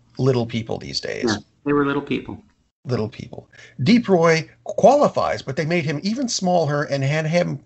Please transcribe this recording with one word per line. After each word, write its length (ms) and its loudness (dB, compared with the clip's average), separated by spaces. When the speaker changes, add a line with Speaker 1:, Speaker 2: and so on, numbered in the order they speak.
Speaker 1:
little 300 2
people 320 -6
these 220 -8
days. 260 -4
Speaker 2:
Yeah, 100 0
they 80 2
were 100 2
little 160 -2
people. 420 -6
Speaker 1:
Little 240 -2
people. 400 -18
Deep 260 4
Roy 400 4
qualifies, 800 2
but 140 -8
they 100 -2
made 180 0
him 180 -4
even 260 -4
smaller 560 0
and 200 -2
had 220 0
him, 400 0